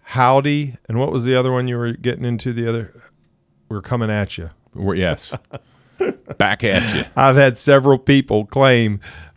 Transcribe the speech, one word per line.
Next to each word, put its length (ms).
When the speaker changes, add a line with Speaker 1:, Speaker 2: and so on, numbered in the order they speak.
Speaker 1:
Howdy. 720
And 120
what 100
was 140
the 100
other 160
one 160
you 100
were 180
getting 300
into 280
the 160
other? 260
We're 140
coming 300
at 260
you. 120
Speaker 2:
We're, 220
yes. 400
<laughs> 540
Back 240
at 320
you. 100
Speaker 1:
I've 180
had 240
several 400
people 480
claim 540